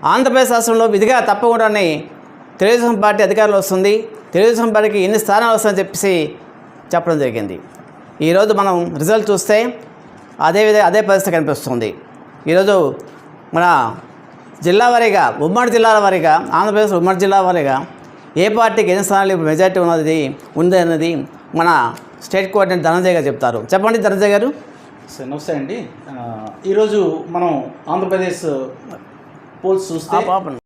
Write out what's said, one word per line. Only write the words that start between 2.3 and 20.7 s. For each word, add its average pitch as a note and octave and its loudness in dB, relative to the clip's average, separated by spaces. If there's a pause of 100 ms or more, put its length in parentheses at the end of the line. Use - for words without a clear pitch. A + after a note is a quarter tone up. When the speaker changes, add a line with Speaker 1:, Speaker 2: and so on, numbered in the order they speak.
Speaker 1:
తెలుగుదేశం A#3 2
పార్టీ G#3+ 2
అధికారంలో G3+ 2
వస్తుంది, G3 0 (260)
తెలుగుదేశం A3+ 2
పార్టీకి G#3 2
ఎన్ని G3+ 0
స్థానాలు A3 0
వస్తాయని G#3+ 0
చెప్పేసి F#3 -2 (600)
చెప్పడం E3+ 0
జరిగింది. A2 -4 (600)
ఈరోజు F#3+ 2
మనం F3 -2
రిజల్ట్ G3+ 0
చూస్తే A3 0 (640)
అదే F3 2
విధ-, G#3+ 4
అదే G3+ 4
పరిస్థితి F#3+ 0
కనిపిస్తుంది. B2+ -4 (520)
ఈరోజు F3+ 2 (580)
మన D#3+ 2 (680)
జిల్లా G3+ 2
వారీగా, G3+ 2
ఉమ్మడి G#3+ 0
జిల్లాల A3 4
వారీగా, F3 2
ఆంధ్రప్రదేశ్ G#3 0
ఉమ్మడి F3+ 0
జిల్లా G3 2
వారీగా D#3+ 0 (520)
ఏ F3+ 2
పార్టీకి G#3+ 0
ఎన్ని F#3+ 0
స్థానాలు G3 0
ఇప్పుడు E3 -2
మెజారిటీ F3+ 2
ఉన్నది, D#3+ 0 (220)
ఉంది F3+ 2